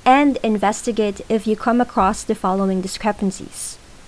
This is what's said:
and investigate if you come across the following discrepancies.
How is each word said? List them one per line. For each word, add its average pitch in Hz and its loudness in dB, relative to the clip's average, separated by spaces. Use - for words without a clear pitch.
and 269 6
investigate 214 0
if 220 0
you 214 2
come 233 0
across 214 0
the 220 -2
following 190 0
discrepancies. - -6